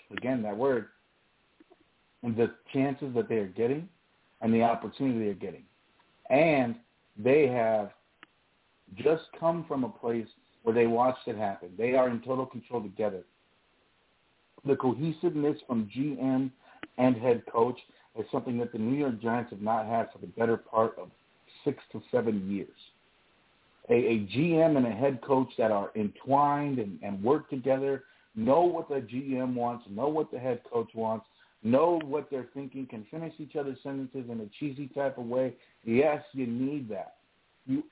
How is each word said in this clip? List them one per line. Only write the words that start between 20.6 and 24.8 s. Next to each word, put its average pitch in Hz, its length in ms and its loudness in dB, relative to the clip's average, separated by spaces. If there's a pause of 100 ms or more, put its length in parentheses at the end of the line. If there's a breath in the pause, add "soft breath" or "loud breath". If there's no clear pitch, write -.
of 90 100 -12 (560)
six 139 260 -2
to 110 100 -10 (120)
seven 107 360 0
years. 98 200 -4 (1200)
A, 120 40 6
a 117 240 4 (120)
G 160 300 2
M 160 160 6
and 123 100 4